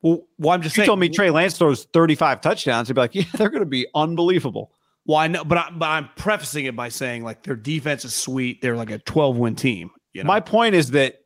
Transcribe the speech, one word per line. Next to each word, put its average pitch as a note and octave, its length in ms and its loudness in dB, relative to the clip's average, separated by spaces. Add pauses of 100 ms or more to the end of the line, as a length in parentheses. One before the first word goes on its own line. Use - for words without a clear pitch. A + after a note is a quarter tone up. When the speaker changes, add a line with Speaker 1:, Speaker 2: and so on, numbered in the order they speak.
Speaker 1:
Well, E3 240 2 (100)
well, D#3 140 2
I'm F3+ 100 2
just D#3 140 -4
Speaker 2:
You G#3+ 60 2
Speaker 1:
saying G#3 60 4
Speaker 2:
told G#3 120 4
me F3 100 4
Trey F3 220 2
Lance E3+ 260 2
throws D3 280 2
thirty-five D#3 560 2
touchdowns, B2 480 0
he'd C3+ 40 -2
be C3 80 2
like, A#2+ 140 0
<laughs> - 0 -
"Yeah, F#3+ 80 0 (100)
they're G#3+ 160 2
gonna A#3+ 160 -2
be C3 300 -4
unbelievable." D#3 760 0 (360)
Speaker 1:
Well, D3+ 100 2
I D#3+ 100 2
know, E3 160 -4
but E3 140 0
I, D#3+ 140 -2
but E3 180 -4
I'm D#3 260 -4
prefacing D3 500 -4
it B2+ 100 -6
by A#2+ 140 -8
saying, A#2+ 340 -8
like, A2+ 180 -12
their C3+ 140 -8
defense C#3+ 500 -4
is - 80 -10
sweet. B2+ 480 -4
They're, A#2+ 160 -2
like, A2 140 -8
a G#2+ 80 -10
twelve C#3 360 0
win A#2 200 0
team. G2+ 340 -2 (240)
You F#2 100 -10
know? D3 40 -2
Speaker 2:
My G3 120 2
point A3 360 2
is C#3+ 160 2
that C3+ 340 0